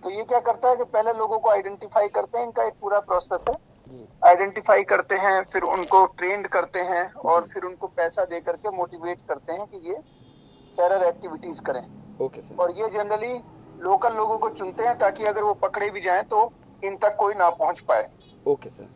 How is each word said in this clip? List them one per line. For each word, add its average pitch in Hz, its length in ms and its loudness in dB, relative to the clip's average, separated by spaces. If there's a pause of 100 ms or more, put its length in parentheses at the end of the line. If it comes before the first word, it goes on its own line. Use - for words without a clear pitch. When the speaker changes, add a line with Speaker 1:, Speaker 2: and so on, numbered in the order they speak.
Speaker 1:
तो 180 60 -6
ये 202 140 -6
क्या 240 160 2
करता 240 300 2
है 254 60 6
कि 247 80 -2
पहले 226 300 0
लोगों 220 260 -2
को 226 100 2
identify 202 580 0
करते 208 300 -4
हैं, 240 80 -2
इनका 233 180 -2
एक 220 180 -2
पूरा 202 180 0
process 180 500 -4
है। 269 60 -2 (320)
Speaker 2:
जी। 127 220 -20 (160)
Speaker 1:
Identify 196 580 4
करते 196 320 0
हैं, 190 280 2
फिर 185 180 -4
उनको 185 440 4
trained 190 420 -4
करते 180 320 -2
हैं 180 340 -2
और 170 320 2
Speaker 2:
जी। - 60 -20
Speaker 1:
फिर 185 120 -8
उनको 185 240 -10
पैसा 175 380 -2
दे 170 140 -8
करके 170 300 -6
motivate 175 500 -6 (100)
करते 156 240 -6
हैं 202 140 -8
कि 208 100 -18 (120)
ये 196 60 -4 (840)
terror 180 260 2
activities 170 560 -4
करें। - 600 -10
Speaker 2:
ओके 131 200 -6
sir। - 180 -18
Speaker 1:
और 175 120 2
ये 196 140 -6
generally 214 540 -4 (400)
local 196 340 2
लोगों 220 240 0
को 220 120 0
चुनते 208 340 -8
हैं 240 140 0
ताकि 196 280 0
अगर 208 180 -2
वो 208 100 2
पकड़े 202 360 -2
भी 202 120 -10
जाएं 185 220 0
तो 220 300 2 (300)
इन 196 140 -6
तक 208 180 2
कोई 208 180 0
ना 185 160 4
पहुंच 170 300 -2
पाए। 110 300 0 (380)
Speaker 2:
ओके 143 220 -2
सर। - 260 -20